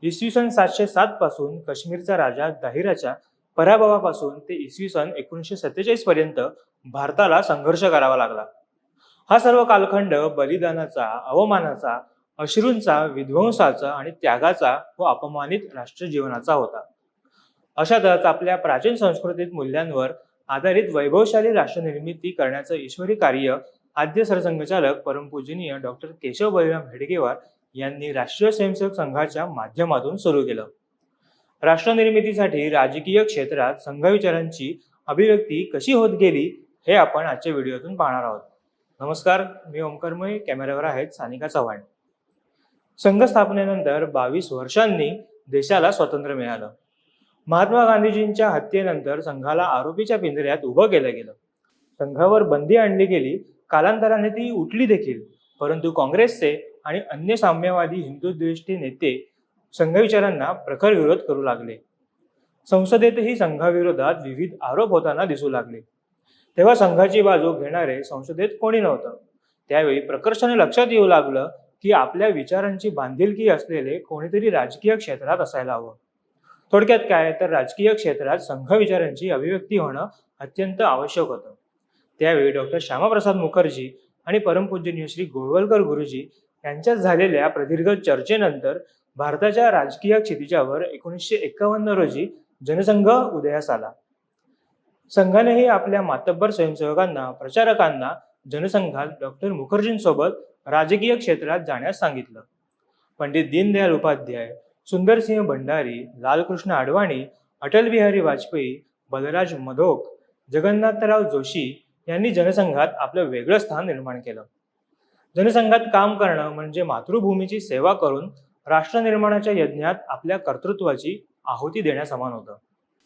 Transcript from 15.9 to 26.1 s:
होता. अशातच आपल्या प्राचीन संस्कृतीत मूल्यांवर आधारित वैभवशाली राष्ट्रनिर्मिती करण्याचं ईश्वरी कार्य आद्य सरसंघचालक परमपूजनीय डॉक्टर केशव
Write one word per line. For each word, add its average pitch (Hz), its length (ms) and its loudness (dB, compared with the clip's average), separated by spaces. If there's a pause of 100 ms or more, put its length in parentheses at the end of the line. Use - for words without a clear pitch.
होता. 113 300 -4 (920)
अशातच 185 480 2
आपल्या 180 320 2
प्राचीन 165 380 0
संस्कृतीत 175 580 -2
मूल्यांवर 139 600 -4 (360)
आधारित 180 460 0
वैभवशाली 214 580 2
राष्ट्रनिर्मिती 165 800 -4
करण्याचं 139 440 -4
ईश्वरी 165 400 -6
कार्य 135 420 0 (400)
आद्य 156 280 0
सरसंघचालक 165 720 0
परमपूजनीय 143 840 -10
डॉक्टर 127 300 -12
केशव 135 420 -4